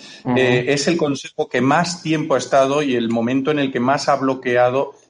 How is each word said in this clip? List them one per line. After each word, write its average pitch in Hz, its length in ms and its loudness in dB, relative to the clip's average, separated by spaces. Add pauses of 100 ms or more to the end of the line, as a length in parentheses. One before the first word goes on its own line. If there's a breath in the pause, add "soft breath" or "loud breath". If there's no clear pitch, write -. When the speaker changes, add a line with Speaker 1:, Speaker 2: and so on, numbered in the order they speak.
(240 loud breath)
Speaker 1:
Ujú. 123 120 0
Speaker 2:
Eh, 123 360 2
es 143 140 -2
el 170 100 0
Consejo 147 520 -4
que 127 120 -2
más 151 420 0
tiempo 151 340 -2
ha - 20 0
estado 139 440 2
y 135 120 -2
el 117 160 0
momento 127 400 0
en 151 80 0
el 135 140 -2
que 123 80 -4
más 139 280 0
ha 143 80 2
bloqueado, 131 800 0 (160 loud breath)